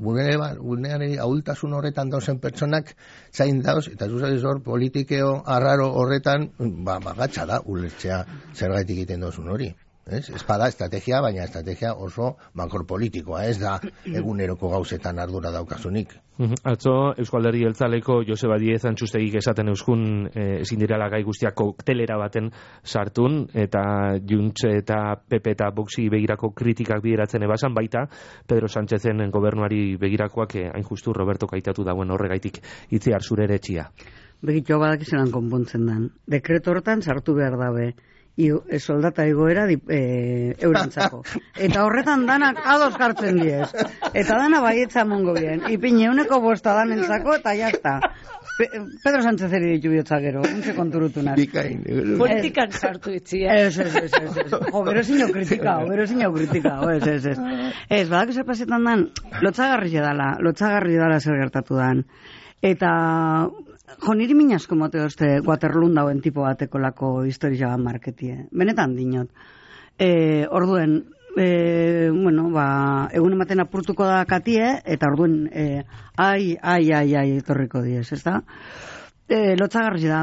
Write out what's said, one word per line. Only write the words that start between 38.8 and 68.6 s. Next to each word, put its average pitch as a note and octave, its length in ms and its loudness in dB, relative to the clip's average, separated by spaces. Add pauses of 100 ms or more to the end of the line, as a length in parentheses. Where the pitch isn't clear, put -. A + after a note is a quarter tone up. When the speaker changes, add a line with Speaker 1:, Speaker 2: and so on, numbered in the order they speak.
Speaker 2:
igoera D#3+ 400 4
dip-, - 220 0
e, B2 640 0 (100)
eurentzako. D3 580 0 (180)
Speaker 3:
<laughs> - 260 -4
Speaker 2:
Eta G3+ 180 2
horretan B3+ 440 2
danak C#4 360 2
ados C#4+ 320 4
jartzen G#3+ 460 2
diez. D3 260 0 (460)
Eta G#3+ 240 2
dana D4 260 4
baietza A#3 400 2
mongo G3 320 2
bien. D#3+ 320 -2
Ipini A3+ 380 4
ehuneko C4 340 4
bosta A3+ 380 2
danentzako, A3 640 2
eta G#3 180 0
jazta. F3+ 400 0 (580)
Pe-, - 140 0 (340)
Pedro C#4 220 4
Sánchez F#3+ 320 0
eri E3+ 160 2
ditu D#3+ 180 0
bihotza D3+ 300 2
gero, C#3 240 0
untxe G#3 320 -4
konturutu D#3 480 0
naz. C#3 100 0
Speaker 1:
Bikain. C#3+ 480 0
Speaker 2:
Eh, B2 180 -2 (200)
Speaker 4:
Politikan A3 500 0
sartu F#3+ 400 -6
itzia. F#3+ 540 0
Speaker 2:
ez, E3+ 120 0
ez, F3+ 160 0 (120)
ez, - 40 -10 (120)
ez, - 140 -6 (100)
ez. A4 40 -10
Jo, - 380 0
gero G#3+ 160 2
zinio B3+ 300 2
kritika, F#3 460 0 (100)
gero G#3 160 0
zinio A3 260 0
kritika, D#3 460 0 (160)
ez, D3 140 0
ez, D3 160 0 (100)
ez. - 40 -4 (500)
Ez, G#3 200 2
badaki G#3+ 300 0
zer C4 100 -4
pasetan A#3 400 0
dan, A3 200 4 (340)
lotzagarria G3 640 2
dala, C#3+ 340 0
lotzagarria F3+ 600 2
dala D#3+ 180 4
zer D3 220 2
gertatu C3 400 0
dan. B2+ 240 2 (540)
Eta... F#3 300 2 (1080)
Jo, A3 160 2
niri A#3 220 4
min D4 160 8
asko E3+ 240 0
mote D#3 240 2
dozte D3 460 2
Waterloon E3 500 4
dauen C#3+ 240 2
tipo C#3+ 240 0
batekolako C3 800 -2
historia C3 480 0
bat B2 80 0
marketie. B2+ 720 -6
Benetan F3+ 440 2